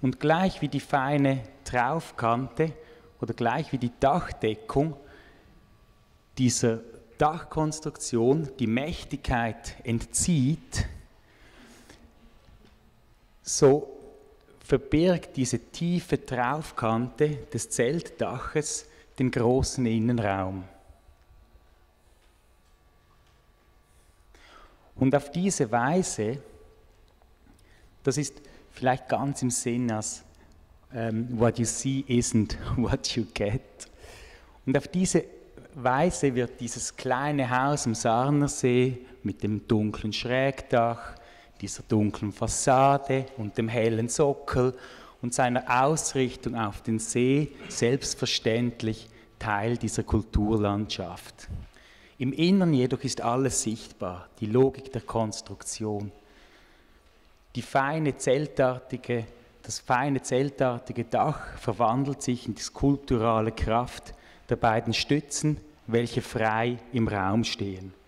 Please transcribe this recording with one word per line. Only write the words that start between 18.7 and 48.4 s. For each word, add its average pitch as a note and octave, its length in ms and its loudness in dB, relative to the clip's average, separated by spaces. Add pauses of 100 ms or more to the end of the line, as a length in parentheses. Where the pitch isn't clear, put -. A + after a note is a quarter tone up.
den C3 140 2
großen B2+ 560 2
Innenraum. G2+ 760 0 (4000)
Und C3+ 200 4
auf C#3 160 2
diese F3 400 0
Weise, A#2+ 680 0 (1700)
das C3+ 140 0
ist D3 220 -4 (360)
vielleicht B2+ 320 0
ganz C#3 340 -2
im B2+ 80 0
Sinn, A#2+ 400 -2
als, G#2+ 340 -4 (680)
ähm, A2+ 380 -2
what A2+ 260 2
you A#2+ 80 2
see C3+ 420 -2
isn't A#2 480 2 (120)
<laughs> - 80 -2
what B2+ 400 0
you A2+ 180 -2
get. G#2 280 0 (1040)
Und C3 120 2
auf C3+ 100 -2
diese F3+ 360 2 (500)
Weise C3+ 640 2
wird A#2+ 240 -2
dieses A#2 360 -8
kleine C3 540 0
Haus C3+ 360 0
am A2+ 100 0
Sarnersee B2+ 1000 2 (260)
mit G2+ 200 -6
dem G#2 240 -2
dunklen G#2+ 460 0
Schrägdach, A#2+ 1000 0 (460)
dieser - 220 -10
dunklen G#2+ 480 0
Fassade C3+ 920 2 (120)
und G#2 200 -6
dem A#2 120 0
hellen A2+ 400 0
Sockel C3+ 640 0 (480)
und A#2+ 120 -4
seiner B2 500 2
Ausrichtung C3 720 0
auf A2 260 -4
den A2 180 0
See C3 520 2 (180)
selbstverständlich A#2+ 1400 -2 (300)